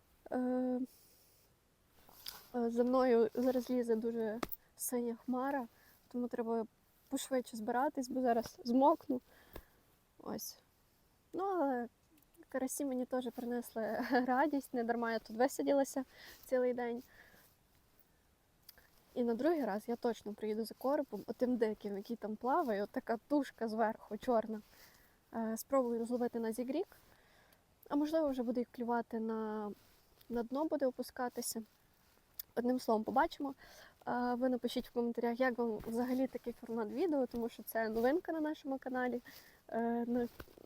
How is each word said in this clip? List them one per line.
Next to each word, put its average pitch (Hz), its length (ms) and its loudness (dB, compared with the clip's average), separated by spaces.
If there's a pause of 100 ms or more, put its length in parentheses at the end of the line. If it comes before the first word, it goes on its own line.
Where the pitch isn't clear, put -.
(300)
Е, - 60 0 (2250)
е, 233 160 0
за 240 140 4
мною 247 500 6
зараз 254 360 2
лізе 233 260 2
дуже 226 440 -2 (360)
синя 240 480 -4
хмара, 254 440 -2 (440)
тому 247 160 -2
треба 233 380 -2 (420)
пошвидше 262 480 -4
збиратись, 247 520 0
бо 254 120 -2
зараз 233 440 0
змокну. 262 560 4 (1000)
Ось. - 420 -10 (720)
Ну, 359 120 -4
але 277 440 0 (600)
карасі 262 360 -4
мені 254 220 -2
теж 254 280 -4
принесли 240 640 -4 (120)
<laughs> 254 160 4
радість, 277 480 2
не 240 100 0
дарма 233 280 0
я 226 60 0
тут 220 180 -10
висиділася 277 680 2 (400)
цілий 254 300 2
день. 240 280 -4 (2000)
І 247 100 0
на 233 100 2
другий 285 300 2
раз 208 220 -2
я 233 100 -2
точно 220 380 -4
приїду 214 300 -4
за - 140 -10
коропом, 277 480 -2
отим 247 300 6
диким, 214 400 0
який 220 200 -6
там 214 200 -6
плаває, 247 460 2
от 196 80 -2
така 240 260 -2 (120)
тушка 269 400 0
зверху 220 500 0
чорна. 220 440 0 (720)
Е, 220 220 -2
спробую 233 480 0
зловити 240 360 -2
на 226 120 -2
зігрік, 262 440 -4 (920)
а 285 80 0
можливо 302 320 2
вже 262 140 -2
буде 240 180 -2
і 240 40 -2
клювати 233 560 -2
на, 220 520 -4 (560)
на 233 140 -2
дно, 262 220 -2
буде 294 220 0
опускатися. 247 760 -4 (920)
Одним 247 260 2
словом, 220 240 2
побачимо. 277 500 0 (520)
Е, 247 280 0
ви 247 140 2
напишіть 247 400 -2
в - 40 -20
коментарях, 233 480 0
як 254 180 4
вам 233 280 0
взагалі 254 400 0
такий 240 260 -8
формат 226 400 -6
відео, 285 340 2
тому 233 220 -4
що - 140 -14
це 226 260 -2
новинка 254 440 2
на 320 80 -2
нашому 302 380 -4
каналі. 247 440 -4 (460)
Е, 233 380 0
на, 240 220 0 (380)